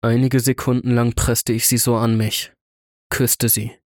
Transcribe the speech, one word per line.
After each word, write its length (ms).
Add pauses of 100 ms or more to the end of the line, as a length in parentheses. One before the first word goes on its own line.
Einige 380
Sekunden 520
lang 220
presste 400
ich 140
sie 100
so 200
an 200
mich, 340 (580)
küsste 380
sie 300 (100)